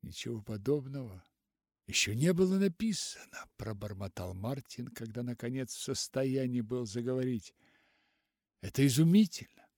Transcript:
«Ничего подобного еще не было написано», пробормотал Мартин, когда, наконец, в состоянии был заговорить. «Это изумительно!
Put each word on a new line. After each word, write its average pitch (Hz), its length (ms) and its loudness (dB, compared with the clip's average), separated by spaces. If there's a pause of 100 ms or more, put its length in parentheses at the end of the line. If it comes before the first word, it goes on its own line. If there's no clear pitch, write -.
«Ничего 117 400 -8
подобного 123 800 -4 (640)
еще - 280 0
не 151 180 4
было 185 260 4
написано», - 880 -2 (100)
пробормотал 98 800 -6
Мартин, 120 540 -6
когда, 113 340 -8
наконец, 123 520 -4
в - 80 -10
состоянии 131 800 0
был 120 260 -2
заговорить. 123 680 -2 (1040)
«Это 135 260 2
изумительно! 165 800 4 (120)